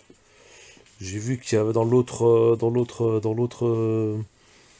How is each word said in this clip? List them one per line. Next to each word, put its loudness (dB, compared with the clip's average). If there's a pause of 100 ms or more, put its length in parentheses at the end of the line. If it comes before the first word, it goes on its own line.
(1000)
j'ai -10
vu -6
qu'il -2
y 4
avait 0
dans 2
l'autre, 2
euh, 4
dans 0
l'autre, -2
euh, 0
dans -2
l'autre, -2
euh, -2 (600)